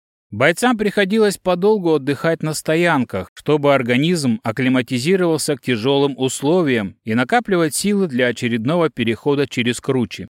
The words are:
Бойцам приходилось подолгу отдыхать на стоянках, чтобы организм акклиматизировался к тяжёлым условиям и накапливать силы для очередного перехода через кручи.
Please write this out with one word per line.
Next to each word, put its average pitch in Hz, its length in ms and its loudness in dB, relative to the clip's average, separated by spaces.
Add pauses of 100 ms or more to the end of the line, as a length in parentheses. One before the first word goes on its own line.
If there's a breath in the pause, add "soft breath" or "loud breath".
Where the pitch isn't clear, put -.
(320)
Бойцам 170 460 2
приходилось 208 600 0
подолгу 180 560 2
отдыхать 147 480 -2
на 156 100 -2
стоянках, 156 800 -2
чтобы 143 400 2
организм 135 680 0
акклиматизировался 135 1120 0
к - 60 -12
тяжёлым 139 580 0
условиям 131 840 0
и 110 120 -2
накапливать 175 580 0
силы 196 340 0
для 123 200 0
очередного 120 640 0
перехода 135 560 -2
через 117 340 -2
кручи. 120 540 -4